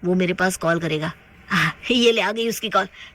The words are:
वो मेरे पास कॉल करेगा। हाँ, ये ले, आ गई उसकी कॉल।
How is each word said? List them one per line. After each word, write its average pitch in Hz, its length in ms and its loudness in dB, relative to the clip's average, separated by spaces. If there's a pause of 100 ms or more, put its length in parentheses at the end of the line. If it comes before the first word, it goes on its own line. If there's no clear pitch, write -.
वो 175 80 2
मेरे 185 200 2
पास 185 240 0
कॉल 170 220 0
करेगा। 156 320 -2 (360)
हाँ, 165 260 0 (180)
ये 240 200 4
ले, 226 100 2
आ 190 100 -2
गई 226 180 -4
उसकी 226 200 -6
कॉल। 196 180 2 (280)